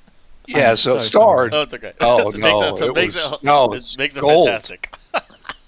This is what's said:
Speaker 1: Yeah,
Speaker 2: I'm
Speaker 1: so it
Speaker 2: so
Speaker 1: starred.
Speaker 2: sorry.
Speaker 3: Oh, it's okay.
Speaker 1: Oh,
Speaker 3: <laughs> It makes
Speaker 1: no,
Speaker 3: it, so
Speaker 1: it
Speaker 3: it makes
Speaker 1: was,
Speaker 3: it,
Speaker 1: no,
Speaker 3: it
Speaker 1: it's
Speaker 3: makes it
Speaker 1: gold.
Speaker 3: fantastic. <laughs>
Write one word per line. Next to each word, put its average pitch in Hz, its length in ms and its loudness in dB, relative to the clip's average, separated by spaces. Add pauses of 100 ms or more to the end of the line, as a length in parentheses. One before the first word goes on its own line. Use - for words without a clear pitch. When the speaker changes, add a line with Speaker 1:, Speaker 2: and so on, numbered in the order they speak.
(460)
Speaker 1:
Yeah, 131 280 0
Speaker 2:
I'm - 20 -4
Speaker 1:
so 127 200 0
it 127 40 -2
Speaker 2:
so 120 80 0
Speaker 1:
starred. 170 440 2
Speaker 2:
sorry. - 0 -
Speaker 3:
Oh, 151 100 0
it's 135 120 -8
okay. 107 260 -16
Speaker 1:
Oh, 117 300 2
Speaker 3:
<laughs> - 20 -8
It 104 80 -10
makes 104 200 2
Speaker 1:
no, - 20 2
Speaker 3:
it, 95 160 -2
so - 80 -2
Speaker 1:
it 127 80 -4
Speaker 3:
it - 0 -
makes 170 220 -2
Speaker 1:
was, 151 160 -4
Speaker 3:
it, 151 100 -10
Speaker 1:
no, 139 320 2
Speaker 3:
it - 0 -
Speaker 1:
it's 127 240 -4
Speaker 3:
makes 139 180 -6
it 139 80 -6
Speaker 1:
gold. - 20 2
Speaker 3:
fantastic. 131 640 0 (220)
<laughs> 302 80 -4 (460)